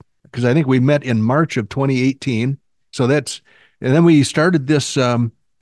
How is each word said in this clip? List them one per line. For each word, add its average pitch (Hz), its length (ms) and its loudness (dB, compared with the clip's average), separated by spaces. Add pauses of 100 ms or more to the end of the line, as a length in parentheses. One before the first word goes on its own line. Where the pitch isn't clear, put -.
(320)
'cause 120 140 -4
I 123 80 2
think 156 120 2
we 131 140 2
met 143 240 0
in 117 180 -2
March 139 340 0
of 110 120 -4
twenty 135 340 -2
eighteen. 131 560 -2 (340)
So - 140 -2
that's, 139 360 -2 (400)
and 131 120 0
then 170 100 4
we 156 180 6
started 156 440 0
this, 147 300 -2
um, 120 360 0 (300)